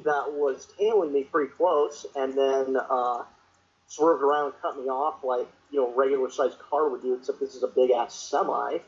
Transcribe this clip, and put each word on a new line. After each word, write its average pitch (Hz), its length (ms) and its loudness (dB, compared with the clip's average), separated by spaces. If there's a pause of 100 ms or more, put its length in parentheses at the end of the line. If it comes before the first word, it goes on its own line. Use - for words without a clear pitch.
that 143 260 0
was 143 360 -2 (100)
tailing 196 340 2
me 139 120 0
pretty 139 280 -2
close, 156 540 0 (100)
and 135 220 -2
then, 135 400 2
uh, 123 460 -2 (640)
swerved 151 360 2
around 147 300 4
and - 80 -18
cut 147 160 -4
me 127 80 -10
off 139 380 -2
like, 123 240 -2 (240)
you 143 80 0
know, 120 140 0
regular 131 360 2
sized 127 300 -2
car 147 300 0
would 123 120 -6
do, 127 140 0
except - 240 -8
this 131 160 -6
is 127 80 -4
a 123 40 -2
big 127 240 2
ass 123 240 0
semi. 139 640 -2 (100)